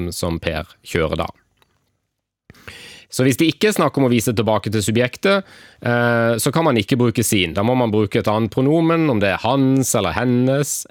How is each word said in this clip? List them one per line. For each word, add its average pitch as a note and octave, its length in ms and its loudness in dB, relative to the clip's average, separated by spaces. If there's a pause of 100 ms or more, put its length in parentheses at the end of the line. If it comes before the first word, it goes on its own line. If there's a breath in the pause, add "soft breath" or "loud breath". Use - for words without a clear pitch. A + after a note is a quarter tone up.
(120)
som E2+ 300 -4
Per D#2 240 -6 (180)
kjører D#2+ 380 -2
da. E2+ 60 -6 (1800 loud breath)
Så C3 120 0
hvis C3 160 2
det E3 120 2
ikke - 180 0
er G#3 60 -4
snakk D#3 200 0
om C3+ 120 2
å - 40 0
vise A#2+ 220 0
tilbake G#2+ 400 0
til G#2+ 100 0
subjektet, B2 640 0 (380 loud breath)
eh, A#2 520 2
så B2 160 -2
kan E3 140 0
man C#3 100 2
ikke B2 240 0
bruke A#2+ 240 0
sin. F2 300 0
Da G2 100 0
må B2 140 2
man A2+ 160 0
bruke G#2+ 260 0
et G2+ 80 -2
annet A2 240 0
pronomen, E3 560 2
om G#2+ 140 0
det G2+ 80 2
er F2+ 140 -2
hans C3 500 2
eller F#2 220 0
hennes B2+ 580 0 (160)